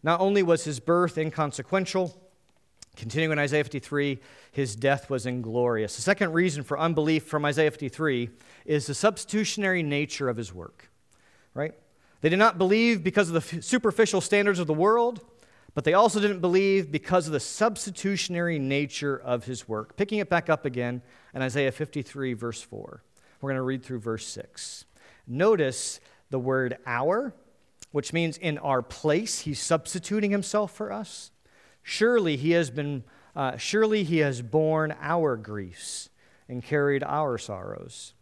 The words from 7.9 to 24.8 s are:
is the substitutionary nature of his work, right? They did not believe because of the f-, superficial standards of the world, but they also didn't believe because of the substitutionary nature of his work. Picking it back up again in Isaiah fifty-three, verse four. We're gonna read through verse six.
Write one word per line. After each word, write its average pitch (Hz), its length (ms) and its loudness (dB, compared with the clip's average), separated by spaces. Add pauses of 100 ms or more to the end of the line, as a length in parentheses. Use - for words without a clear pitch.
is 151 220 0
the - 80 -6
substitutionary 202 880 0
nature 143 480 -2
of 117 80 -2
his 107 160 -8
work, - 380 -18 (640)
right? 151 180 -6 (480)
They 156 80 4
did 175 80 2
not 208 220 6
believe 208 440 4
because 190 260 4
of 170 40 -4
the 165 240 -2
f-, 156 60 -10
superficial 214 580 2
standards 202 380 2
of 170 80 -2
the 156 60 2
world, 220 520 2 (480)
but 139 100 -4
they - 120 4
also 208 260 6
didn't 202 200 0
believe 185 500 4
because 156 340 2
of 156 80 -4
the 143 60 0
substitutionary 180 1200 -2
nature 139 580 -2
of 123 280 -4
his 123 220 -10
work. 110 300 -6
Picking 208 220 -2
it 202 100 -4
back 170 180 2
up 156 160 0
again 123 380 -4 (320)
in 127 80 -4
Isaiah 131 300 0
fifty-three, 135 640 -6
verse 113 280 -8
four. - 420 -16 (380)
We're 139 80 -6
gonna 131 140 -2
read 131 200 -2
through 127 160 -8
verse 110 280 -6
six. - 580 -14 (400)